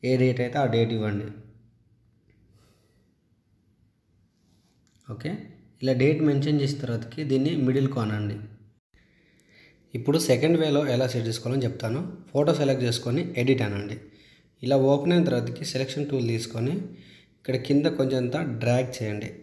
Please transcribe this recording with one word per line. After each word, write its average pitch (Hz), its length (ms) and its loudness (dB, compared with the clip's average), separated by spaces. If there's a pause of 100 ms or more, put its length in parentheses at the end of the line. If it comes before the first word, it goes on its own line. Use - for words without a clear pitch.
ఏ 127 40 4 (100)
date 127 220 2
అయితే 123 180 -4
ఆ - 20 4 (100)
date 117 220 4
ఇవ్వండి. 104 320 -2 (3750)
ఓకే, 147 160 -8 (520)
ఇలా 131 200 2
date 151 260 4
mention 143 340 2
చేసిన 139 220 -4
తర్వాతకి 120 460 -6
దీన్ని 135 240 2 (140)
middle 135 280 2
కానండి. 107 400 -2 (1600)
ఇప్పుడు 143 280 2
second 147 360 6
వేలో 147 180 2 (140)
ఎలా 127 180 2
set 113 160 0
చేసుకోవాలని 123 380 -2
చెప్తాను. 117 340 -4 (300)
Photo 147 280 4
select 131 280 2
చేసుకొని 123 360 -2 (200)
edit 123 240 4
అనండి. 101 300 -6 (680)
ఇలా 135 120 4 (140)
open 170 240 2
అయిన 156 140 4
తర్వాతకి 120 420 -4
selection 135 400 -4
tool 123 220 -2
తీసుకొని 117 420 -4 (640)
ఇక్కడ 127 180 -4 (120)
కింద 143 180 4 (120)
కొంచెం 131 240 2
అంతా 123 180 -2 (200)
డ్రాగ్ 123 360 2
చేయండి. 104 320 -6 (140)